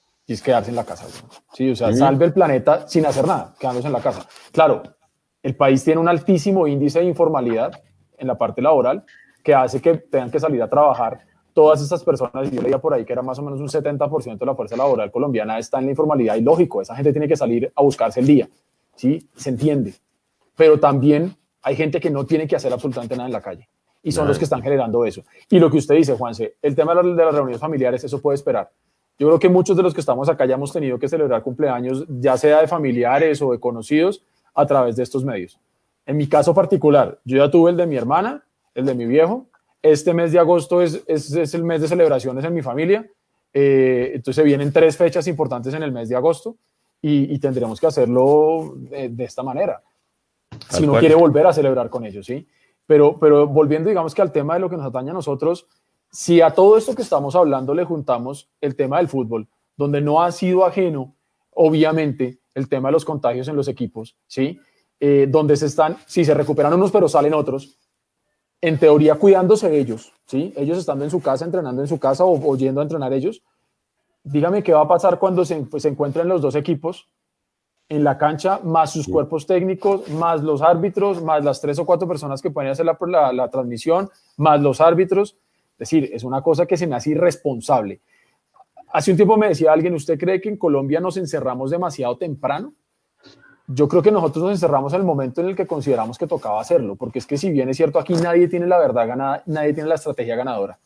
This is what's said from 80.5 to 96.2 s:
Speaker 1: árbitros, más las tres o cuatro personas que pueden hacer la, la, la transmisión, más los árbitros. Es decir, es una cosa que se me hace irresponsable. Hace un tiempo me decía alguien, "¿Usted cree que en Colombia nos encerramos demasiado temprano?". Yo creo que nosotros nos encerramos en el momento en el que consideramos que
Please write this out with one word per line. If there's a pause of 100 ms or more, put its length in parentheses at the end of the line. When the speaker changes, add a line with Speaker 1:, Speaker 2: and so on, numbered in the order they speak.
Speaker 1:
árbitros,
más
las
tres
o
cuatro
personas
que
pueden
hacer
la,
la,
la
transmisión, (260)
más
los
árbitros. (360)
Es
decir,
es
una
cosa
que
se
me
hace
irresponsable. (920)
Hace
un
tiempo
me
decía
alguien,
"¿Usted
cree
que
en
Colombia
nos
encerramos
demasiado
temprano?". (920)
Yo
creo
que
nosotros
nos
encerramos
en
el
momento
en
el
que
consideramos
que